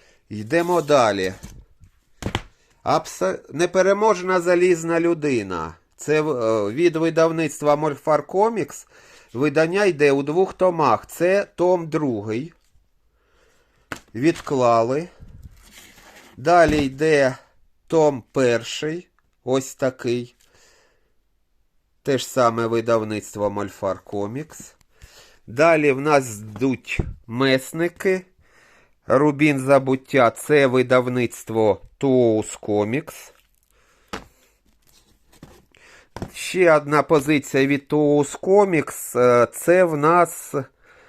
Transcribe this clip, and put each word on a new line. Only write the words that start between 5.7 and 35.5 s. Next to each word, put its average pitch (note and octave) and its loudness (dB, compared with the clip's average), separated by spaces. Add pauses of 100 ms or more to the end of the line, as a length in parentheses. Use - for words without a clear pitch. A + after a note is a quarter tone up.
Це, D3+ 0
е, - -6 (460)
від D#3+ 0
видавництва D#3+ 0
Мольфар D3+ -2
Комікс. G3+ -4 (460)
Видання D#3 0
йде D3 2
у C#3 2
двох F3 -2
томах. D#3+ 0
Це F#3+ 0 (100)
том F3 0
другий. B2+ -4 (1600)
Відклали. C3 0 (1300)
Далі D3+ 4
йде C3+ 0 (500)
том D3+ 2 (100)
перший. C3+ -2 (360)
Ось C3 -4
такий. B2 -6 (1700)
Те C#3 -2
ж - -10
саме A#2 0
видавництво A2 -4
Мольфар G2+ -6
Комікс. A2 -10 (720)
Далі D3 4
в C3 -4
нас C#3 0
йдуть A2 -4 (260)
Месники. D#3+ -2 (840)
Рубін C#3+ 0
забуття. C3+ 2
Це D3 2
видавництво A#2+ 0 (180)
Туоус A#2+ 0
Комікс. G#2+ -6 (3000)